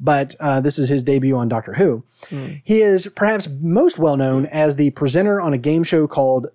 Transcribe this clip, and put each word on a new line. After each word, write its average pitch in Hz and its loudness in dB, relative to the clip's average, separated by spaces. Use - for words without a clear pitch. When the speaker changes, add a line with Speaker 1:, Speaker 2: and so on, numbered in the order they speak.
Speaker 1:
but, 139 0
uh, 139 0
this 143 0
is 135 0
his 135 0
debut 135 0
on 120 -2
Doctor 113 -6
Who. 151 0
Speaker 2:
Hmm. 135 -10
Speaker 1:
He 220 2
is 196 2
perhaps 208 -2
most 196 2
well 151 2
known 135 0
as 151 0
the 147 2
presenter 180 0
on 165 -2
a 131 -2
game 156 0
show 160 2
called 131 0